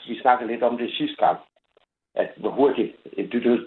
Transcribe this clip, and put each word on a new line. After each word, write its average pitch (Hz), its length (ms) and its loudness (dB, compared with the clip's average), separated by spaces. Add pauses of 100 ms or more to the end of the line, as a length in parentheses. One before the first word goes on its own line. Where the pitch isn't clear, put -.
vi 117 120 -8
snakkede 123 300 2
lidt 117 120 -2
om 120 160 0
det 120 120 -4
sidste 151 260 -6
gang, 85 220 2 (760)
at - 220 -2
hvor - 140 -4
hurtigt, 123 460 2 (200)
det, - 160 -6
det, 120 100 -2 (240)